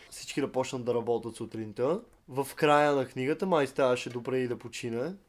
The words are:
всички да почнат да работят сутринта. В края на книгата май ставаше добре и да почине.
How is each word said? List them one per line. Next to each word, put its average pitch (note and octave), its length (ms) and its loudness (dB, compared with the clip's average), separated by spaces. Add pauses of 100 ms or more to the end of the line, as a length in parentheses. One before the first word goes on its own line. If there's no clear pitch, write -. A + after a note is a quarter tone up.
всички - 320 -6
да A#2+ 100 -2
почнат B2+ 340 -2
да A#2+ 80 0
работят A2+ 420 0
сутринта. A2+ 640 -2 (260)
В C3+ 280 -4
края D3 360 6
на C3+ 160 2
книгата D3 380 -2
май D#3 220 4
ставаше B2+ 420 2
добре B2 280 -4
и B2+ 100 0
да A#2+ 100 -4
почине. A#2+ 560 -6 (160)